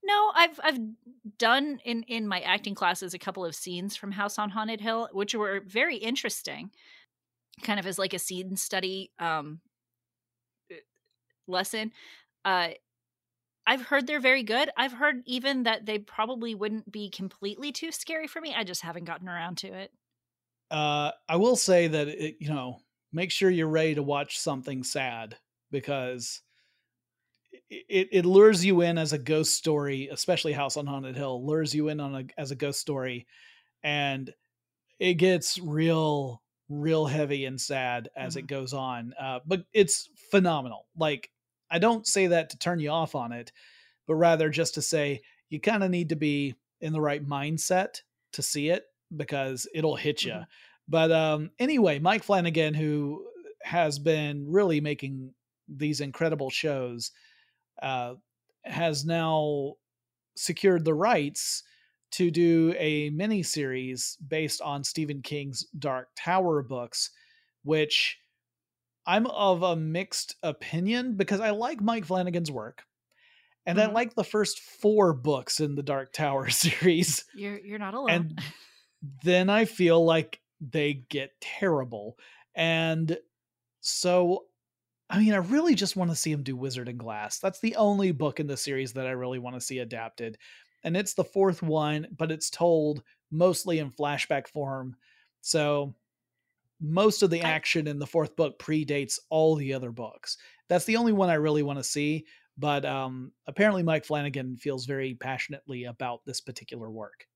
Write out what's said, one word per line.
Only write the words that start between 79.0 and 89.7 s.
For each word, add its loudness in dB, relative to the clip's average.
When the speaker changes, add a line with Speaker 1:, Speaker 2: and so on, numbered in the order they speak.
Speaker 2:
then 4
I 4
feel 6
like 2
they -2
get -8
terrible. -2
And 0
so, 2
I 2
mean, 8
I 4
really 4
just -2
wanna 0
see -2
him -2
do -6
Wizard -6
and -8
Glass. -8
That's -4
the 0
only 4
book -2
in -2
the -6
series -4
that -4
I -4
really -6
wanna -10
see -6